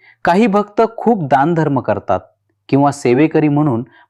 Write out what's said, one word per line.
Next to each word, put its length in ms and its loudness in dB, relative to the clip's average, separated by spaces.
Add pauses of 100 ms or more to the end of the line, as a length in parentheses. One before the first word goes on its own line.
(260)
काही 220 2
भक्त 340 -2 (160)
खूप 260 -2
दानधर्म 560 0
करतात 400 -4 (500)
किंवा 220 2
सेवेकरी 560 0
म्हणून 360 0 (260)